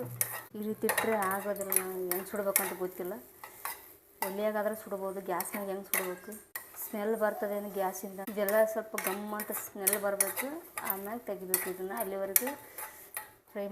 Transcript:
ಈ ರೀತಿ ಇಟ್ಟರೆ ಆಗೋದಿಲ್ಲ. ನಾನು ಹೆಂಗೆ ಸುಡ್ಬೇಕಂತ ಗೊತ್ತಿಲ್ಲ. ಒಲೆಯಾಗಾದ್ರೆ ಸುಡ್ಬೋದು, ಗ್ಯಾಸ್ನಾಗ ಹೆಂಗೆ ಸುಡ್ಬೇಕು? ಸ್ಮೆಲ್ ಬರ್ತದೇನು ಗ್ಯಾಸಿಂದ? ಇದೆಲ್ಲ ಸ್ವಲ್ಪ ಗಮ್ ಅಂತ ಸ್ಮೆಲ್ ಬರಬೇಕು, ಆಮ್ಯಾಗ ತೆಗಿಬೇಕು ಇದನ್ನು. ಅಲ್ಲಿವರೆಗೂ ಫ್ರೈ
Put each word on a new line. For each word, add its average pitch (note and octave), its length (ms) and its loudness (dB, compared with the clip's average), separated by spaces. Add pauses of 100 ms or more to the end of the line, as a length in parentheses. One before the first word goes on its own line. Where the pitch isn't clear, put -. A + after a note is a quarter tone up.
(580)
ಈ G#3 80 -4
ರೀತಿ A3 240 0
ಇಟ್ಟರೆ A3+ 240 4 (200)
ಆಗೋದಿಲ್ಲ. G3 440 0
ನಾನು F#3 160 0 (160)
ಹೆಂಗೆ F#3+ 220 0
ಸುಡ್ಬೇಕಂತ G3 500 4
ಗೊತ್ತಿಲ್ಲ. F3+ 320 -2 (1120)
ಒಲೆಯಾಗಾದ್ರೆ G#3+ 560 2
ಸುಡ್ಬೋದು, F#3+ 380 -4 (100)
ಗ್ಯಾಸ್ನಾಗ G3+ 420 -2
ಹೆಂಗೆ G3 200 -4
ಸುಡ್ಬೇಕು? F#3 400 0 (500)
ಸ್ಮೆಲ್ A3 320 0 (100)
ಬರ್ತದೇನು G#3 540 2
ಗ್ಯಾಸಿಂದ? F#3+ 560 -2
ಇದೆಲ್ಲ G#3 240 4 (160)
ಸ್ವಲ್ಪ A3 200 -4 (120)
ಗಮ್ G3+ 180 -2 (140)
ಅಂತ G#3 140 -4 (120)
ಸ್ಮೆಲ್ G3+ 400 4
ಬರಬೇಕು, G3+ 440 2 (440)
ಆಮ್ಯಾಗ G3+ 260 -4 (120)
ತೆಗಿಬೇಕು F#3 420 0
ಇದನ್ನು. F#3 300 -4
ಅಲ್ಲಿವರೆಗೂ G3 500 2 (1040)
ಫ್ರೈ G3+ 180 -4